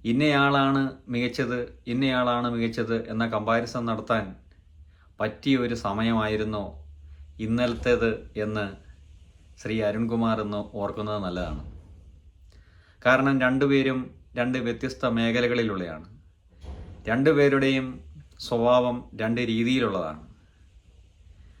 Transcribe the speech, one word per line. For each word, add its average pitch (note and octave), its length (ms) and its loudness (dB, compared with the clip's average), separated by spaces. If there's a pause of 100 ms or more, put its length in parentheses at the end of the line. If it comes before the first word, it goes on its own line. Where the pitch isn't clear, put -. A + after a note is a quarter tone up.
(120)
ഇന്നയാളാണ് C#3 720 4 (300)
മികച്ചത്, B2 460 -2 (340)
ഇന്നയാളാണ് B2 600 0
മികച്ചത് A2+ 420 -2 (160)
എന്ന A2+ 100 0 (120)
കമ്പാരിസൺ A2+ 560 0
നടത്താൻ A2 340 -2 (960)
പറ്റിയ B2 420 0
ഒരു A#2+ 120 -2 (100)
സമയമായിരുന്നോ G#2+ 800 0 (800)
ഇന്നലത്തേത് A#2 680 2 (340)
എന്ന് G#2+ 220 -4 (960)
ശ്രീ A2 140 -4 (120)
അരുൺകുമാർ A2+ 500 0 (100)
എന്ന് G#2 120 -4 (220)
ഓർക്കുന്നത് G#2+ 440 -4
നല്ലതാണ്. F2 380 -6 (1400)
കാരണം C3+ 300 4 (100)
രണ്ടുപേരും C3+ 540 2 (380)
രണ്ട് B2+ 280 0
വ്യത്യസ്ത A#2+ 400 -4 (120)
മേഖലകളിലുള്ളയാണ്. A2+ 880 0 (1000)
രണ്ടുപേരുടെയും C3+ 800 4 (600)
സ്വഭാവം A#2+ 520 4 (240)
രണ്ട് A#2 180 0 (120)
രീതിയിലുള്ളതാണ്. A2 680 0 (1400)